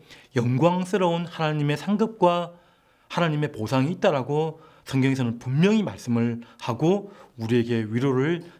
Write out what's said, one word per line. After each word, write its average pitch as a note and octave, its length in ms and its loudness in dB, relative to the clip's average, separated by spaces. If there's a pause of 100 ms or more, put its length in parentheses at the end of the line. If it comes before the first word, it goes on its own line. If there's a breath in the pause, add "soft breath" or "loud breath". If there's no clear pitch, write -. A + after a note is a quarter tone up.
(360 loud breath)
영광스러운 E3+ 920 2
하나님의 D3+ 500 -2
상급과 F3 760 0 (560 soft breath)
하나님의 D3+ 440 0
보상이 C3 400 0
있다라고 D3+ 680 0 (240 loud breath)
성경에서는 C3 560 0
분명히 F#3 420 2
말씀을 A#2 600 -2 (180 loud breath)
하고 D#3+ 520 -2 (260 loud breath)
우리에게 A#2 500 0
위로를 C3+ 540 0 (180 loud breath)